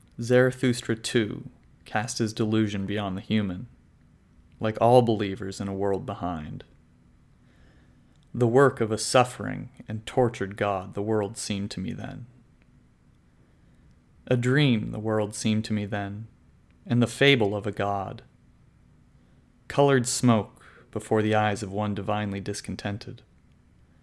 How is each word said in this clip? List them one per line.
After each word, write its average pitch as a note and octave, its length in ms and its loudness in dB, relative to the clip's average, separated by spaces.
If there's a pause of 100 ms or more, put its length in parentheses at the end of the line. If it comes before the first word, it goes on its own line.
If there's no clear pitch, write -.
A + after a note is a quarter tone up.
(220)
Zarathustra B2 760 2
too - 540 -2 (360)
cast A2 340 -4
his A2 140 -2
delusion G#2+ 520 0
beyond G2+ 320 -4
the G2 40 -6
human, G#2 440 -2 (920)
like A2 200 -2
all A#2+ 220 8
believers G2 580 -2
in G2 80 -6
a G2 60 -6
world G2 320 -2
behind. E2+ 580 -8 (1700)
The A#2+ 160 2
work C3 320 6
of A2 120 -2
a G#2+ 80 -2
suffering G#2 720 0 (180)
and A2 180 -8
tortured A2+ 500 0
god G2 380 -4
the G2+ 80 -6
world G#2+ 340 -2
seemed G2+ 360 -6
to - 80 -8
me F#2+ 140 -8
then. G2+ 340 -12 (2000)
A B2+ 100 2
dream A#2+ 540 2
the A2 80 -8
world G#2+ 340 -2
seemed A2 320 0
to A2 80 -4
me G#2 140 -4
then, G#2 400 -8 (580)
and B2 160 2
the A2+ 60 4
fable A#2 480 4
of G2+ 100 -6
a G#2+ 60 -4
god. G2+ 500 -4 (1500)
Colored C#3 400 4
smoke - 560 2 (280)
before A2 320 0
the G#2+ 100 2
eyes G#2+ 300 2
of F#2+ 80 -8
one G#2 240 -2
divinely G2+ 440 -4
discontented. G2+ 840 -8 (800)